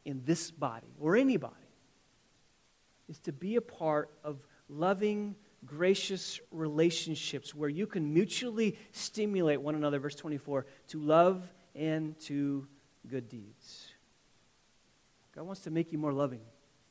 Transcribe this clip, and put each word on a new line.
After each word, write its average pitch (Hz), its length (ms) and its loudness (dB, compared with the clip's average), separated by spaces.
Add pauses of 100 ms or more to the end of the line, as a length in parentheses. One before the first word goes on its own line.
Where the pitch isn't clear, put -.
in 135 220 -6
this 170 240 2
body, 117 360 -6 (140)
or 160 160 4
any 262 220 6
body, 123 160 -8 (1500)
is 156 120 -16
to 175 120 -6
be 185 240 -4
a 233 40 4
part 156 500 -2 (120)
of 143 240 -10 (220)
loving, 202 680 0 (300)
gracious 180 760 0 (120)
relationships 160 1000 0
where 147 180 -2
you 175 160 -2
can 151 260 -2
mutually 214 680 0 (140)
stimulate 185 680 0
one 151 140 -2
another, 147 240 0
verse 143 160 -6
twenty-four, 143 520 -4 (220)
to 156 120 -8
love 175 500 6 (240)
and 156 460 -4
to 143 480 -4 (400)
good 120 200 -6
deeds. 113 600 -18 (1500)
God 151 120 -12
wants 190 160 -10
to 165 80 -8
make 165 200 0
you 156 80 -2
more 151 140 2
loving. 139 300 0 (480)